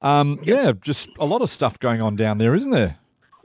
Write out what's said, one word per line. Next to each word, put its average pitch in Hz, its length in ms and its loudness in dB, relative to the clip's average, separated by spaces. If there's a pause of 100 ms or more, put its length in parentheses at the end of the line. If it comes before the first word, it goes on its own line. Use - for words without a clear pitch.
Um, 143 420 2
yeah, 220 260 2 (100)
just - 280 -6 (100)
a 165 60 -4
lot 214 180 0
of - 80 -2
stuff - 300 -4
going 117 200 0
on 110 140 -2
down 107 240 0
there, 113 160 4
isn't 269 160 0
there? 110 280 0 (460)